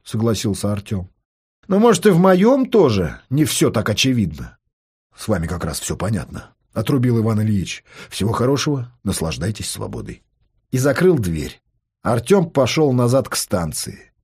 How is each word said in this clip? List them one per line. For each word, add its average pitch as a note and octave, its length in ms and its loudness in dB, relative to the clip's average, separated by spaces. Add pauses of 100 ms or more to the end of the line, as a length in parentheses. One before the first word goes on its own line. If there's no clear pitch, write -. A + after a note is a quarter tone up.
согласился G#2+ 680 -2
Артём. G2 380 -6 (580)
«Но, F#3+ 100 2
может, G#3+ 280 4
и G#3 40 8
в E3 80 6
моём G3 520 6
тоже G#2+ 500 2 (100)
не D3 140 2
всё C3+ 260 0
так G#2+ 180 -2
очевидно». G#2 680 -2 (580)
«С - 120 -10
вами F2 180 0
как E2+ 180 -6
раз D#2 160 -6
всё D#2 160 -6
понятно», - 580 -6 (180)
отрубил B2 480 0
Иван G#2+ 220 0
Ильич. G2+ 420 -2 (240)
«Всего G#2+ 240 -4
хорошего, C3 600 -2 (120)
наслаждайтесь E2+ 680 -4
свободой». G#2 520 -12 (480)
И B2+ 80 -2
закрыл C#3+ 400 2
дверь. D#2+ 420 -6 (420)
Артём E3 480 0
пошёл C#3 420 2
назад B2 360 2
к - 80 -8
станции. - 760 -6 (100)